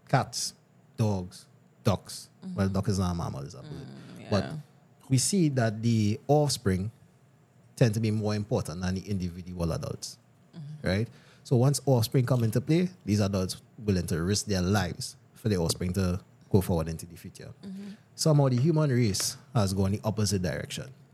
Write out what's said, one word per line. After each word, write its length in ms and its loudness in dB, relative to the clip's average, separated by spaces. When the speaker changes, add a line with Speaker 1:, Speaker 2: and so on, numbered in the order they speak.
Speaker 1:
cats, 460 -2
dogs, 480 -2
ducks, 420 -2
Speaker 2:
Mm-hmm. 100 -10
Speaker 1:
well, 140 2
duck 180 -2
is 120 2
not 120 0
a 40 -2
mammal, 260 -6
it's 120 -12
a 40 -18
bird. 100 -18
Speaker 2:
Mm, 540 -14
yeah. 100 -18
Speaker 1:
But 140 0
we 80 4
see 320 4
that 340 0
the 420 4
offspring 640 2
tend 200 4
to 40 -2
be 120 2
more 220 0
important 480 -2
than 140 0
the 60 -4
individual 720 -4
adults, 440 -8
Speaker 2:
Mm-hmm. 320 -10
Speaker 1:
right? 200 0
So 140 2
once 280 4
offspring 400 4
come 200 2
into 160 0
play, 260 2
these 140 4
adults 380 0
willing 240 2
to 160 -2
risk 220 0
their 160 0
lives 560 -2
for 160 -4
the 80 2
offspring 360 -2
to 260 0
go 120 4
forward 260 0
into 180 -8
the 120 -18
future. 320 -16
Speaker 2:
Mm-hmm. 240 -12
Speaker 1:
Somehow 340 4
the 80 2
human 320 2
race 460 0
has 200 2
gone 180 0
the 140 -4
opposite 360 0
direction, 440 -6